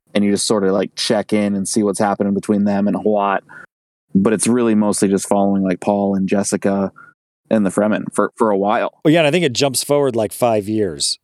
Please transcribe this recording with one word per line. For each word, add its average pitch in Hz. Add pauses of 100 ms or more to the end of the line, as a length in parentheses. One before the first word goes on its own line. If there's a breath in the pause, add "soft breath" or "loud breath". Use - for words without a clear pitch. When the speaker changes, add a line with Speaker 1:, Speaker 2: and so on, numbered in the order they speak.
(140)
Speaker 1:
and 101
you 101
just 98
sorta, 98
like, 95
check -
in 104
and 95
see 110
what's 101
happening 101
between 101
them 101
and 92
Hawat. 101 (720 loud breath)
But 101
it's 101
really 117
mostly 104
just 95
following, 98
like, 92
Paul 101
and 95
Jessica 98 (580 loud breath)
and 107
the 95
Fremen 104
for, -
for 113
a 101
while. 101 (120)
Speaker 2:
Well, 156
yeah, 170
and 156
I -
think 175
it 139
jumps 131
forward, 143
like, 110
five 110
years 98